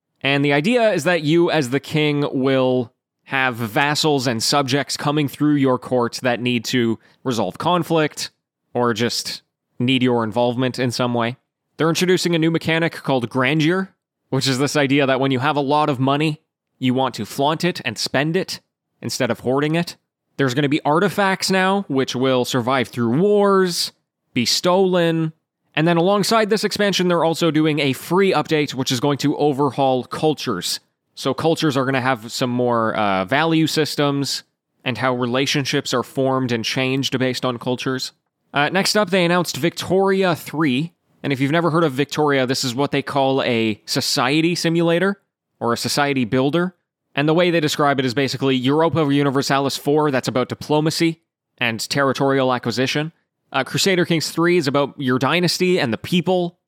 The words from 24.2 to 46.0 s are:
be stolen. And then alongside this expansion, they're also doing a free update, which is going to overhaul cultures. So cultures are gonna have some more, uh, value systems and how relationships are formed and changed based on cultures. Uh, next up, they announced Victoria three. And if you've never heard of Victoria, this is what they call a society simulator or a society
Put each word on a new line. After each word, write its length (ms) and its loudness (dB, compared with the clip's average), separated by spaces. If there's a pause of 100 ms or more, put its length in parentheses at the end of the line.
be 100 0
stolen. 880 2 (400)
And 140 2
then 100 4
alongside 540 2
this 120 0
expansion, 440 0
they're 160 2
also 260 0
doing 300 2
a 140 0
free 400 0
update, 420 0
which 160 -4
is 80 -2
going 200 0
to 180 0
overhaul 640 2
cultures. 760 -4 (380)
So 160 -2
cultures 440 0
are 80 0
gonna 160 0
have 280 -2
some 200 -4
more, 440 0
uh, 300 0
value 440 0
systems 760 -2 (400)
and 140 -4
how 180 -2
relationships 760 -2
are 100 0
formed 480 -2
and 140 -2
changed 520 -2
based 280 -2
on 120 -4
cultures. 540 -4 (420)
Uh, 140 0
next 300 0
up, 140 0
they 120 2
announced 320 0
Victoria 800 0
three. 560 -2 (320)
And 80 -2
if 80 -2
you've 120 2
never 200 4
heard 140 2
of 80 0
Victoria, 520 0
this 200 -2
is 100 -4
what 160 0
they 100 0
call 420 0
a 420 0
society 720 0
simulator 640 0 (400)
or 100 0
a 60 0
society 480 0